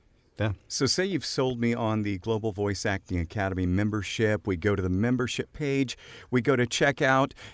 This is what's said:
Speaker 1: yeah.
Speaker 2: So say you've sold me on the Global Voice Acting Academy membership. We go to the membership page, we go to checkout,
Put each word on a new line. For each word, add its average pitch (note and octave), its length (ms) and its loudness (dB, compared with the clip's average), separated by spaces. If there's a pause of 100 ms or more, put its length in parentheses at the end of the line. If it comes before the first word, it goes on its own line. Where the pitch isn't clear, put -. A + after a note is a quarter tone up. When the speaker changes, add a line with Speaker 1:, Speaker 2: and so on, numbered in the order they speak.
(380)
Speaker 1:
yeah. G#2 140 -2 (160)
Speaker 2:
So - 160 -2
say F3+ 220 2
you've F3+ 180 -2
sold C3 340 -2
me A#2 140 2
on A2 300 0
the G2+ 160 -2
Global A2 340 -2
Voice G2+ 320 -2
Acting G2 340 -2
Academy F#2 460 -2
membership. G#2 840 0
We F#2+ 120 0
go G2+ 180 2
to F#2+ 60 -2
the F#2 80 0
membership A#2+ 640 0
page, C#3 420 -2 (340)
we B2 120 2
go C3+ 140 4
to B2 100 4
checkout, C3+ 680 2 (220)